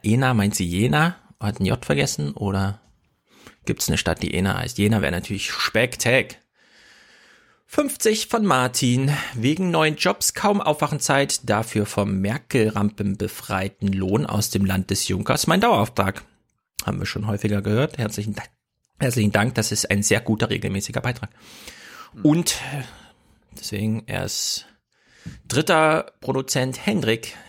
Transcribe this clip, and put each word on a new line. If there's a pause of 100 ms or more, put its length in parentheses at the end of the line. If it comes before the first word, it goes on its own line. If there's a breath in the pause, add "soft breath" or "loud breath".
Ena,
meint
sie
Jena? (240)
Hat
ein
J
vergessen?
Oder (840 loud breath)
gibt's
eine
Stadt,
die
Ena
heißt?
Jena
wäre
natürlich
Spektak. (1300 soft breath)
Fünfzig
von
Martin. (240 loud breath)
Wegen
neuen
Jobs
kaum
Aufwachenzeit,
dafür
vom
Merkel-Rampen
befreiten
Lohn
aus
dem
Land
des
Junkers.
Mein
Dauerauftrag. (640)
Haben
wir
schon
häufiger
gehört.
Herzlichen
Dank. (520)
Herzlichen
Dank,
das
ist
ein
sehr
guter,
regelmäßiger
Beitrag. (920 loud breath)
Und (1000 loud breath)
deswegen
erst (800 loud breath)
dritter
Produzent
Hendrik. (140)